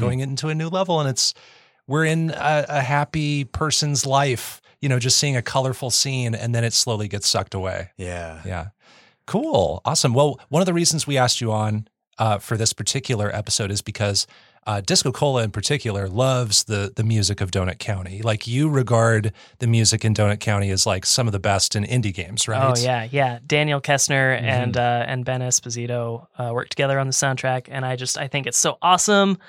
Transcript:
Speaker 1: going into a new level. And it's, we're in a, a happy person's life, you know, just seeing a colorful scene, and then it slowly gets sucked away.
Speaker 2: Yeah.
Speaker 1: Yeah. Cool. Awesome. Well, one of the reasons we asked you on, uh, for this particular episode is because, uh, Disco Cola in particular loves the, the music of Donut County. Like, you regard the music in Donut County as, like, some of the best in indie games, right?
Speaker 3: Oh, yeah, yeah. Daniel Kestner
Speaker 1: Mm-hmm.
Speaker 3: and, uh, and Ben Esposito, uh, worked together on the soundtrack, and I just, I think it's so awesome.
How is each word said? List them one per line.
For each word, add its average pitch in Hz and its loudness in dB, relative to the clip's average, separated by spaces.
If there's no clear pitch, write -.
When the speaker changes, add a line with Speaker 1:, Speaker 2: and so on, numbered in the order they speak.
Speaker 1:
going 123 0
into 139 -4
a 156 -2
new 160 -4
level. 185 0
And 143 0
it's, - -2
we're 151 0
in 160 0
a, 147 0
a 147 0
happy 147 -2
person's 147 -2
life, 135 0
you 143 0
know, 127 2
just 123 2
seeing 139 0
a 117 0
colorful 131 -2
scene, 123 0
and 117 -2
then 117 2
it 117 0
slowly 107 0
gets 98 -6
sucked 98 -2
away. 92 -6
Speaker 2:
Yeah. 85 -10
Speaker 1:
Yeah. 92 -6
Cool. 135 0
Awesome. 139 0
Well, 139 2
one 156 2
of 190 2
the 180 2
reasons 165 0
we 139 0
asked 127 2
you 113 -2
on, 107 -2
uh, 107 2
for - -4
this 110 0
particular 104 -2
episode 107 -2
is 101 -4
because, 101 -2
uh, 104 -2
Disco 135 2
Cola 131 2
in 104 -2
particular 101 -2
loves 123 2
the, 101 -2
the 113 -2
music 107 2
of 95 -2
Donut 92 -2
County. 95 -6
Like, 110 -2
you 135 2
regard 113 4
the 120 0
music 113 4
in 110 4
Donut 104 2
County 101 0
as, 98 0
like, 98 0
some 127 2
of 107 0
the 98 -2
best 98 2
in 104 0
indie 107 0
games, 92 -6
right? 131 2
Speaker 3:
Oh, 120 -2
yeah, 120 0
yeah. 127 0
Daniel 147 2
Kestner 135 2
Speaker 1:
Mm-hmm. 120 -4
Speaker 3:
and, 123 0
uh, 120 0
and 127 -4
Ben 127 -4
Esposito, 120 -4
uh, 120 -6
worked - -4
together 139 0
on 135 0
the 131 -4
soundtrack, 131 -2
and 131 -6
I 127 -4
just, 127 -6
I 143 -6
think 135 -4
it's 127 -2
so 156 0
awesome. 196 4